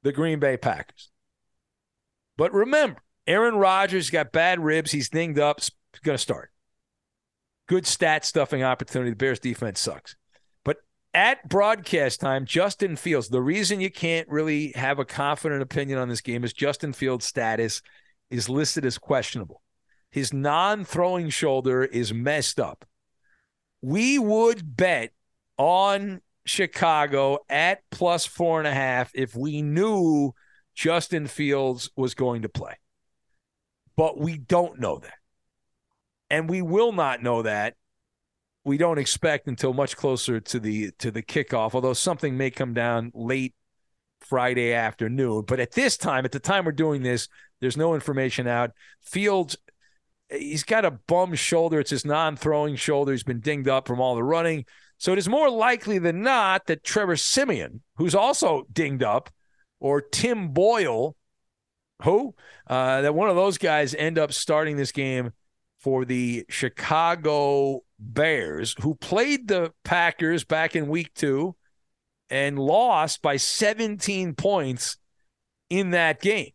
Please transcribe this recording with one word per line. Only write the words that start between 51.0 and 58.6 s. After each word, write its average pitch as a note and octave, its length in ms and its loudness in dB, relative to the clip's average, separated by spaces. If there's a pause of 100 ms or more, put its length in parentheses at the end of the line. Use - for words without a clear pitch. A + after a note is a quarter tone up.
shoulder. E3 460 2
It's C3 100 -4
his C#3 140 -4
non-throwing D3+ 720 0
shoulder. C#3+ 360 0
He's B2 120 -4
been A#2+ 160 -4
dinged C#3 280 -2
up C3+ 200 0
from B2 120 -2
all B2+ 140 2
the A#2 80 -2
running. D#3+ 420 0 (340)
So - 140 0
it F#3 60 2
is F3+ 100 -2
more C#4+ 220 4
likely A3+ 480 2
than E3+ 240 0
not G#3+ 440 2
that D#3+ 180 -2
Trevor F3+ 320 0
Siemian, C#3+ 680 -2 (140)
who's E3 180 0
also G3 560 2